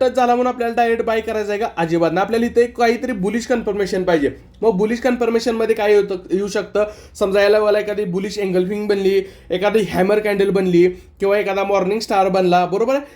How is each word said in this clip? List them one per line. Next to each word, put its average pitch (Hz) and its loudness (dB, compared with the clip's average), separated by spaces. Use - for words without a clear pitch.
टच 254 0
झाला 240 2
म्हणून 247 0
आपल्याला 240 -4
डायरेक्ट 233 0
बाय 226 -2
करायचं 214 -4
आहे 202 -4
का? 233 -2
अजिबात 165 0
नाही. 185 0
आपल्याला 226 -2
इथे 233 0
एक 233 -4
काहीतरी 240 0
बुलिश 208 -4
कन्फर्मेशन 202 -2
पाहिजे. 156 2
मग 208 2
बुलिश 220 0
कन्फर्मेशनमध्ये 233 0
काय 208 2
होतं, 196 0
येऊ 196 -2
शकतं, 202 -2
समजा 202 2
या 202 4
लेवलला 214 4
एखादी 208 -4
बुलिश 190 -6
एंगल्फिंग 196 -2
बनली, 196 2
एखादी 208 2
हॅमर 196 2
कॅन्डल 202 0
बनली 180 4
किंवा 196 2
एखादा 196 -2
मॉर्निंग 196 0
स्टार 196 0
बनला, 180 2
बरोबर 220 0
आहे. 285 -2